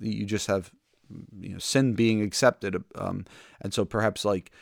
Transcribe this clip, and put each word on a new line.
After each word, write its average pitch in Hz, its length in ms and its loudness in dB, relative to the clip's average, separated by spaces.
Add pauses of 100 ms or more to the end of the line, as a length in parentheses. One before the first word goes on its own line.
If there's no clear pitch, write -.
you 107 240 -4
just 101 220 -2
have, 98 240 0 (680)
you 92 120 -12
know, 92 80 -10
sin 131 360 2
being 110 280 4
accepted. - 600 0 (120)
Um, 95 320 -6 (340)
and - 140 -8
so 104 100 2
perhaps, 107 400 0
like, 101 260 0 (120)